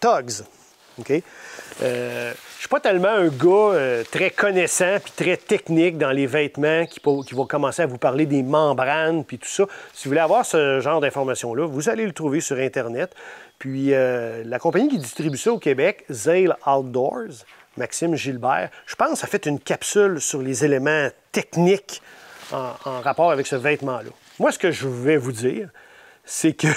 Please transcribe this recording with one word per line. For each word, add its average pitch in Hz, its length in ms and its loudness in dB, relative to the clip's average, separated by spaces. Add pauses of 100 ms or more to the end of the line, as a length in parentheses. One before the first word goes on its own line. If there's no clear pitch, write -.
Tugs. 123 440 0 (540)
OK ? 123 140 -6 (720)
Euh, 120 500 -4 (220)
je - 60 -18
suis - 80 -10
pas 285 120 0
tellement 190 280 2
un 202 200 4
gars, 180 460 4
euh, 127 360 0
très 170 200 0
connaissant 185 720 0
puis - 140 -18
très 165 200 0
technique 165 640 0
dans 147 120 0
les 139 160 2
vêtements 151 600 0
qui - 140 -20
po-, 139 220 0
qui 131 120 -14
va 131 100 0
commencer 143 380 0
à 160 40 4
vous 123 120 -8
parler 143 280 2
des 139 160 2
membranes 147 840 2
puis 123 140 -12
tout - 100 -14
ça. - 160 0 (280)
Si - 120 -16
vous 135 60 -6
voulez 147 100 4
avoir 170 240 4
ce 139 360 2
genre 151 200 0
d'informations-là, 131 680 -2
vous 147 220 -4
allez 220 180 -2
le 185 60 -6
trouver 151 280 -2
sur 143 180 -4
Internet. 131 560 -4 (440)
Puis, 135 360 -2
euh, 123 500 0
la 117 140 -6
compagnie 170 300 2
qui 269 100 0
distribue 147 380 -6
ça 226 160 0
au 226 60 -2
Québec, 147 520 0
Zale 165 460 2 (100)
Outdoors, 139 760 -2 (320)
Maxime 165 380 -2
Gilbert, 127 560 -2 (160)
je - 100 -12
pense, 285 280 0
a - 20 -6
fait - 200 -4
une 147 120 -2
capsule 196 600 0
sur 139 220 -4
les 131 220 -2
éléments 143 440 2 (240)
techniques - 720 0 (500)
en, 131 200 -6 (120)
en 131 160 -6
rapport 160 300 4
avec 135 160 2
ce 143 100 -2
vêtement-là. 131 540 -2 (280)
Moi, 269 140 2
ce - 60 -10
que 180 120 2
je 135 180 -4
vais 127 280 2
vous 127 160 -2
dire, 131 360 -4 (560)
c'est - 280 0
que - 240 0